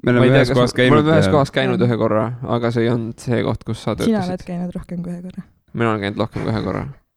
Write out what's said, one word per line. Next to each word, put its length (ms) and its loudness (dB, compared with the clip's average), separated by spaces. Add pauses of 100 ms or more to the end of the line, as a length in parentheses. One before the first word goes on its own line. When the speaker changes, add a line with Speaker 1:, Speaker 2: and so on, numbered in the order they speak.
Speaker 1:
Me 100 2
oleme 80 6
Speaker 2:
ma 60 6
ei 40 6
tea, 100 6
Speaker 1:
ühes 80 2
Speaker 2:
kas 80 2
Speaker 1:
kohas 160 2
Speaker 2:
me, 40 -6
me 20 -4
Speaker 1:
käinud 200 6
Speaker 2:
oleme 180 4
ühes 100 4
Speaker 1:
ja 60 2
Speaker 2:
kohas 180 2
käinud 300 0
Speaker 3:
Jah. 80 2
Speaker 2:
ühe 100 0
korra, 260 0 (320)
aga 140 0
see 140 0
ei 80 0
olnud 260 -6
see 240 -2
koht, 220 -4
kus 180 -8
sa 120 -4
Speaker 3:
Sina 40 -12
Speaker 2:
töötasid. 320 -2
Speaker 3:
oled 160 -10
käinud 300 -8
rohkem 260 -10
kui 100 -10
ühe 120 -12
korra. 180 -14 (280)
Speaker 2:
Mina 200 -2
olen 140 -2
käinud 160 -4
rohkem 240 -4
kui 80 -2
ühe 120 -4
korra. 200 -6 (320)